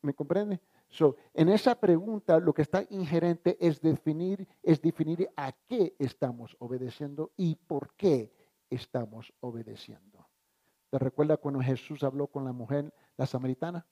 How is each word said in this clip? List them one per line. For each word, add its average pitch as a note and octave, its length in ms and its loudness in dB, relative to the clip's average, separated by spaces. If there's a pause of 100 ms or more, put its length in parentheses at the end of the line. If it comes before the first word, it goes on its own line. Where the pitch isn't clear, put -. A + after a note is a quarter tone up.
¿Me C#3+ 120 -2
comprende? F#3 460 -2 (300)
So, D3 260 4 (180)
en E3 160 6
esa A3 300 4
pregunta F3+ 600 4
lo E3+ 140 2
que - 80 0
está F#3 280 0
inherente E3+ 720 0
es E3 220 2
definir, E3 640 -2 (140)
es D#3+ 200 2
definir E3 540 0
a C3+ 160 -6 (160)
qué A3 300 0
estamos A#2+ 640 -4
obedeciendo B2+ 760 -8
y E3+ 200 0
por - 400 -8
qué C3+ 360 2 (380)
estamos A2+ 720 -8
obedeciendo. A2 880 -16 (640)
¿Te C3 100 -2
recuerdas D3 400 0
cuando C#3 220 -4
Jesús C3+ 420 -4
habló C#3 240 -4
con C3+ 180 -8
la B2+ 60 -6
mujer, C3 420 -6 (240)
la C3 80 -2
samaritana? C3 680 -6